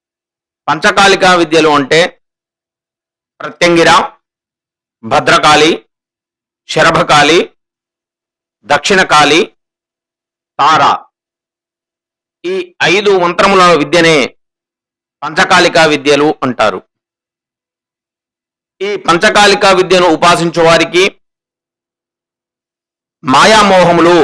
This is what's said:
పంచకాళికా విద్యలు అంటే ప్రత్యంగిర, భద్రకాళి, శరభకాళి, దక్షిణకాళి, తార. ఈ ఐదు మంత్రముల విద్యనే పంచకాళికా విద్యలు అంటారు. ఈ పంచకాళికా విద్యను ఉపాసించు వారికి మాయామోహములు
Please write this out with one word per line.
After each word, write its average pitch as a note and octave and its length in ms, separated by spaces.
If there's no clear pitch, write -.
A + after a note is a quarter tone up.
పంచకాళికా F#3 680
విద్యలు D#3+ 340
అంటే D3 300
ప్రత్యంగిర, E3 480
భద్రకాళి, D3+ 680
శరభకాళి, D#3+ 680
దక్షిణకాళి, D3+ 680
తార. D3 240
ఈ F#3 100
ఐదు G3 280
మంత్రముల F#3 400
విద్యనే D#3+ 360
పంచకాళికా E3+ 640
విద్యలు D3 440
అంటారు. A2 380
ఈ G3 80
పంచకాళికా G3+ 640
విద్యను F3+ 360
ఉపాసించు E3+ 520
వారికి E3 340
మాయామోహములు F3 1000